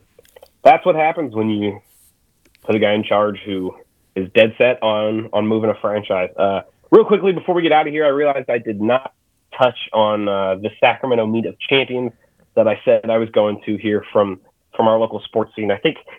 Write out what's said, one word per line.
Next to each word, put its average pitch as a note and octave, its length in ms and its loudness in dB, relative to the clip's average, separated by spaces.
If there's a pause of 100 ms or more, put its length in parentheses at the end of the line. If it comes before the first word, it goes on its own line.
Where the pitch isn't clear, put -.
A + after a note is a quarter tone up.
(640)
that's D3+ 220 6
what F3+ 100 2
happens D#3 400 -2
when A2 140 -2
you G#2 320 -4 (800)
put A2 140 0
a G#2+ 40 2
guy G#2 140 2
in G#2+ 100 0
charge G#2 360 0
who F#2 360 -8 (400)
is F#2 180 -6
dead A2 240 4
set B2 260 2
on, A2 500 -2
on G#2+ 140 0
moving A2 240 0
a G2+ 100 -2
franchise. G2+ 560 -2
Uh, G2 240 0 (300)
real G#3+ 120 8
quickly, G3 280 0
before E3+ 240 -2
we F3 80 -2
get D#3+ 80 2
out D3+ 160 2
of D3 60 -8
here, D3+ 120 -2
I C#3+ 40 2
realized C#3 400 -2
I A#2+ 100 -2
did A2+ 200 -8
not A#2+ 340 -2 (440)
touch - 340 0
on, G#2+ 380 0
uh, G2 260 -2
the G#2 140 -6 (100)
Sacramento A#2+ 460 2
Meet A2 220 -2
of F#2+ 120 -14
Champions B2+ 520 -2 (440)
that A2 120 4
I G#2+ 180 -2
said A2+ 240 2
I A2+ 80 2
was A2+ 140 -2
going G#2 340 0
to G#2+ 120 -4
here G#2 360 -2
from, G2+ 260 0 (360)
from A#2 120 2
our A2+ 120 2
local A2 220 -4
sports - 340 -6
scene. G#2 160 -2
I G2 60 -2
think D#3 200 -4 (200)